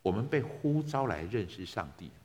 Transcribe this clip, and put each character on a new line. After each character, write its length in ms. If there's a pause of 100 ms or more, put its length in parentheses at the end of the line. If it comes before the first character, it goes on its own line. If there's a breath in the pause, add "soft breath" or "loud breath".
我 120
们 120
被 160
呼 440
召 220
来 160
认 280
识 160
上 320
帝 140 (120)